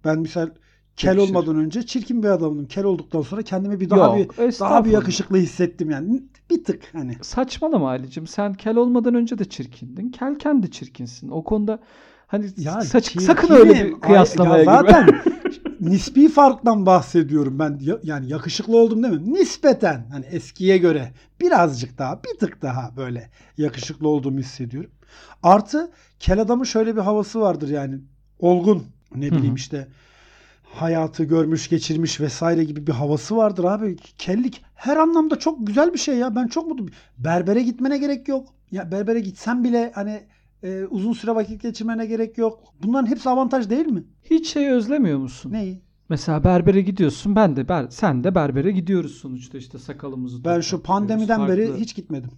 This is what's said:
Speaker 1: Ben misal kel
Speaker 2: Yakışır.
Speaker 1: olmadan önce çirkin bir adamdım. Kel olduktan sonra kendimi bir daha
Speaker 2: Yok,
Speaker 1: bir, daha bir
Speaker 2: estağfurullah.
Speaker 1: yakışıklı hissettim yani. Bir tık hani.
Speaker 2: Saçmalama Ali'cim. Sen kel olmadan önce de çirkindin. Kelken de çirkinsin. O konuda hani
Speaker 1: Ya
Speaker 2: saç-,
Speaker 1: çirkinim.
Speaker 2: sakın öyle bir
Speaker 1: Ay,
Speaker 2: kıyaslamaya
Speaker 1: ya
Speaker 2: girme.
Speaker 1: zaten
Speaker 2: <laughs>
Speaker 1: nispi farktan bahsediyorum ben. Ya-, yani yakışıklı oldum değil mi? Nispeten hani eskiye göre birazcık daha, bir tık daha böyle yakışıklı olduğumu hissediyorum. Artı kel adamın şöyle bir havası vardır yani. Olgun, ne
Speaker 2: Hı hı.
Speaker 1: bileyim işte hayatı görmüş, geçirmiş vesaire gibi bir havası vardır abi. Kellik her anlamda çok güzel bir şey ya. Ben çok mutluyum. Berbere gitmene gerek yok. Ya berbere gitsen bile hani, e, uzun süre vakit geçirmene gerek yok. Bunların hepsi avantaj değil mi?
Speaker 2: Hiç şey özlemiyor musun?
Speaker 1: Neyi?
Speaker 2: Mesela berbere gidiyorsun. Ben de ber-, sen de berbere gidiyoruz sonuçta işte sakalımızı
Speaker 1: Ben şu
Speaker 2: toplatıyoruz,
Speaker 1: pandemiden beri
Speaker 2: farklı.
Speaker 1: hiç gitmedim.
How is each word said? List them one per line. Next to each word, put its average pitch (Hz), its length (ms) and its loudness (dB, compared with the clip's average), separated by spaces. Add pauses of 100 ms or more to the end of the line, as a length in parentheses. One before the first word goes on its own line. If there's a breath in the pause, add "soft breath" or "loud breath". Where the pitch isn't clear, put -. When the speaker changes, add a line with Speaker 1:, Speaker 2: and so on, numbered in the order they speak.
Speaker 1:
Ben 156 140 0
misal 165 300 -6 (460)
kel 190 220 0
Speaker 2:
Yakışır. 196 180 4
Speaker 1:
olmadan 160 200 0
önce 160 300 -2
çirkin 233 380 -4
bir 208 40 0
adamdım. 156 400 -2
Kel 196 160 -6
olduktan 180 380 -4
sonra 202 200 -8
kendimi 196 380 -6
bir 180 100 -4
daha 190 160 8
Speaker 2:
Yok, 123 120 0
Speaker 1:
bir, 196 200 0
daha 233 60 0
bir 240 60 2
Speaker 2:
estağfurullah. 220 440 2
Speaker 1:
yakışıklı 190 440 0
hissettim 175 540 -2
yani. 190 320 -4 (260)
Bir 339 140 0
tık - 200 -6 (100)
hani. 127 280 -8
Speaker 2:
Saçmalama 254 680 -4
Ali'cim. 131 380 -8
Sen 202 260 -6
kel 220 240 -4
olmadan 240 380 2
önce 233 240 -2
de 202 60 -2
çirkindin. 131 680 -12
Kelken 285 520 -2
de 175 80 -6
çirkinsin. - 580 -16
O 156 140 -8
konuda 214 360 -2 (480 soft breath)
hani 208 180 -4 (120)
Speaker 1:
Ya 175 240 -6
Speaker 2:
saç-, 233 220 2
Speaker 1:
çirkinim. 180 220 -4
Speaker 2:
sakın 330 280 6
öyle 220 200 12
bir 202 200 2
Speaker 1:
Ay, - 60 -12
Speaker 2:
kıyaslamaya 180 640 6
Speaker 1:
ya 202 180 8
Speaker 2:
girme. 190 100 8
Speaker 1:
zaten - 300 8 (280)
Speaker 2:
<laughs> - 320 -12
Speaker 1:
nispi 196 480 4
farktan 233 560 4
bahsediyorum 147 720 2
ben. 151 220 -2
Ya-, 156 220 -4
yani 143 260 -8
yakışıklı 175 480 -2
oldum 226 260 4
değil 240 100 0
mi? 170 200 -2
Nispeten 220 800 0
hani 139 140 -12
eskiye 185 520 0
göre 156 360 2 (280 soft breath)
birazcık 175 560 0
daha, 139 260 -6
bir 480 160 -12
tık - 220 -6
daha 127 360 -8
böyle 123 320 -10 (280 soft breath)
yakışıklı 147 500 -6
olduğumu 139 320 -2
hissediyorum. 127 520 -12 (520 soft breath)
Artı 214 480 2 (280 soft breath)
kel 196 220 2
adamın 240 220 0
şöyle 220 320 -2
bir 214 60 -2
havası 208 400 -2
vardır 156 280 -2
yani. 139 300 -6 (400)
Olgun, 175 440 2 (320)
ne 135 120 -6
Speaker 2:
Hı 147 40 -2
hı. 165 60 2
Speaker 1:
bileyim 127 180 0
işte 135 320 -10 (760 soft breath)
hayatı 165 600 -4
görmüş, 160 460 0
geçirmiş 160 520 -2
vesaire 165 420 -2
gibi 147 240 -6
bir 160 40 -2
havası 147 460 -2
vardır 202 260 0
abi. 202 320 -2 (220)
Kellik 226 460 -4 (120)
her 285 220 -2
anlamda 320 420 2
çok 269 280 -4
güzel 294 260 2
bir 311 40 -6
şey 262 200 -2
ya. 240 180 -2
Ben 240 120 -2
çok 330 200 -6
mutluyum. 254 260 -8 (240 soft breath)
Berbere 175 460 0
gitmene 247 340 -2
gerek 277 300 -4
yok. 269 200 -6 (240)
Ya 180 200 -10
berbere 208 280 -2
gitsen 226 440 -6
bile 233 320 0
hani, 208 280 -10 (400)
e, 190 260 -8
uzun 220 240 -4
süre 226 220 -4
vakit 214 260 -6
geçirmene 226 440 -6
gerek 226 320 -6
yok. 220 220 -2 (240)
Bunların 240 260 0
hepsi 262 200 -4
avantaj 254 400 0
değil 294 180 -2
mi? 196 160 -4 (200)
Speaker 2:
Hiç 320 300 0
şey 285 160 0
özlemiyor 240 500 0
musun? 127 320 -10
Speaker 1:
Neyi? 190 300 -8 (280)
Speaker 2:
Mesela 151 340 -2
berbere 180 380 4
gidiyorsun. 190 540 0
Ben 196 200 4
de 135 60 -4
ber-, 151 300 -4
sen 135 320 -2
de 180 120 0
berbere 143 360 0
gidiyoruz 180 440 -2
sonuçta 127 420 -16
işte 131 220 -18
sakalımızı 131 680 -12
Speaker 1:
Ben 170 160 0
şu 170 160 -6
Speaker 2:
toplatıyoruz, - 100 -10
Speaker 1:
pandemiden 214 600 0
beri 190 200 0
Speaker 2:
farklı. - 140 -6
Speaker 1:
hiç 226 140 -8
gitmedim. 139 420 -10